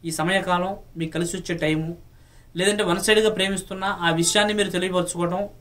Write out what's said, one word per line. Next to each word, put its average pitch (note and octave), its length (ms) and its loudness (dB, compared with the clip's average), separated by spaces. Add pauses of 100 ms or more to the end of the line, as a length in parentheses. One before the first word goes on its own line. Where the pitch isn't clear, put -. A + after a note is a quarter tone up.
ఈ E3 160 -6
సమయకాలం F#3 500 0 (300)
మీకు D#3+ 180 -4
కలిసి E3+ 220 -4
వచ్చే E3+ 160 -4 (100)
టైము, D#3+ 240 0 (640)
లేదంటే G3+ 280 0 (100)
వన్ G3 160 0
సైడ్గా G#3+ 320 6
ప్రేమిస్తున్నా F#3+ 500 -2 (160)
ఆ E3 40 4 (120)
విషయాన్ని G#3 380 2
మీరు G3 180 2
తెలియపరచుకోవటం F3 640 -2 (180)